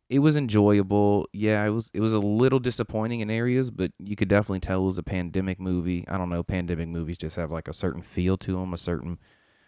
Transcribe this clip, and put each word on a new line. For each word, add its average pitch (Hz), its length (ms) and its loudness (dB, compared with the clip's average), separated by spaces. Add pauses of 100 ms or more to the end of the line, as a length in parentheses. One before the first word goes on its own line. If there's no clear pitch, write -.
it 135 100 2
was 151 160 4
enjoyable. 104 1000 4
Yeah, 104 320 0
it 107 40 2
was, 110 240 -4
it - 60 -4
was 110 140 2
a 107 60 2
little 117 400 4
disappointing 117 640 -2
in 107 80 -4
areas, 123 420 0
but 92 260 -4
you 101 180 -8
could 98 120 0
definitely 101 320 2
tell 92 240 0
it - 20 2
was 95 120 0
a 85 60 -6
pandemic 92 560 -4
movie. 90 480 -2
I 95 100 -4
don't 90 120 -2
know, 85 140 -2
pandemic 85 460 -4
movies 85 280 -6
just 80 200 -8
have, 80 140 -6
like, 80 160 -8
a 78 60 -10
certain 85 280 -4
feel 90 360 0
to 92 240 -4
'em, 92 120 -6
a 85 40 -6
certain 85 400 -4 (500)